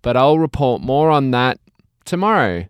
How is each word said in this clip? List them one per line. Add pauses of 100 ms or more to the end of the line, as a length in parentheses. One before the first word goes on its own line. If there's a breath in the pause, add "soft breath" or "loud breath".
but
I'll
report
more
on
that (460)
tomorrow.